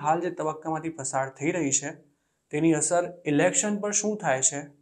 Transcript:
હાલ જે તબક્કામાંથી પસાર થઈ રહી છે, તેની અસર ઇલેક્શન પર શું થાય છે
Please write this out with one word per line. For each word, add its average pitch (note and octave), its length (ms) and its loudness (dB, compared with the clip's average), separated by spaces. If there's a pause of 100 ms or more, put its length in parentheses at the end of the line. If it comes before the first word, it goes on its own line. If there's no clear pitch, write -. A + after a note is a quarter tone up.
હાલ D#3+ 180 2
જે F3 120 -2
તબક્કામાંથી D#3 640 -4
પસાર C3+ 280 -2 (120)
થઈ C#3+ 140 0
રહી D#3 200 0
છે, C#3+ 180 -2 (600)
તેની D#3 260 4
અસર F3 260 2 (260)
ઇલેક્શન F3+ 500 4
પર G#3 120 -2
શું G#3+ 240 0
થાય C3+ 260 0
છે C#3+ 180 0 (220)